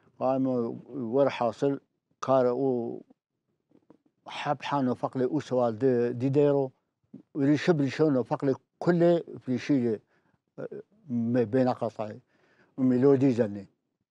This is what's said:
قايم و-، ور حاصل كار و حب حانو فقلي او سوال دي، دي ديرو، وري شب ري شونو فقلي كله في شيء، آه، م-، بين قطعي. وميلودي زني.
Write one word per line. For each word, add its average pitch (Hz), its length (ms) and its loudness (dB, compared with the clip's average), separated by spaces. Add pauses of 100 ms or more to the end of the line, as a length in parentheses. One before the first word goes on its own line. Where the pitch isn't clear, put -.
(180)
قايم 131 280 0
و-، 123 300 -2 (140)
ور 131 380 0
حاصل 131 520 -2 (420)
كار 131 240 2
و 123 540 -2 (1300)
حب - 360 -6
حانو 131 320 -2
فقلي 127 300 -4
او 131 160 -2
سوال 120 380 -2
دي، 120 340 2
دي 123 160 -4
ديرو، 139 420 2 (640)
وري 143 220 2
شب 160 240 0
ري 135 100 0
شونو 143 320 2
فقلي 139 320 -2 (240)
كله 170 440 2 (160)
في 123 200 -4
شيء، 120 420 0 (580)
آه، 139 100 -8 (400)
م-، 120 360 0
بين 127 240 0
قطعي. 113 520 -6 (580)
وميلودي 131 520 4
زني. 104 380 -2 (420)